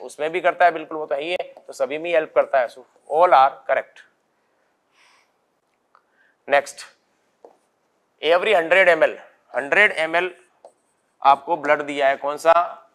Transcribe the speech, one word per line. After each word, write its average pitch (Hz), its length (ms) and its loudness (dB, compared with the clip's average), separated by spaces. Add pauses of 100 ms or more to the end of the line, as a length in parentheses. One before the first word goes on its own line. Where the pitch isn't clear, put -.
उसमें 147 260 -8
भी 175 80 -4
करता 175 240 0
है, 170 80 4
बिल्कुल 156 260 -12
वो 151 80 -10
तो 151 80 -6
है 139 80 -8
ही 170 80 -10
है, - 240 -8 (120)
तो 135 60 -20
सभी 139 260 -6
में 170 140 -8
हेल्प 156 220 -2
करता 139 260 0
है। 117 80 -2
So 127 140 -20 (280)
all 170 240 4
are 135 160 6 (180)
correct। - 340 -4 (2500)
नेक्स्ट, 139 360 -4 (1400)
every 180 320 2
hundred 175 360 4
M 160 140 2
L, 107 120 -2 (380)
हंड्रेड 170 380 0
एम 160 240 -4
एल 180 140 -2 (920)
आपको 139 340 2
ब्लड 147 260 -2
दिया 143 260 -2
है, 139 80 0
कौन 143 200 -8
सा, 160 160 2 (420)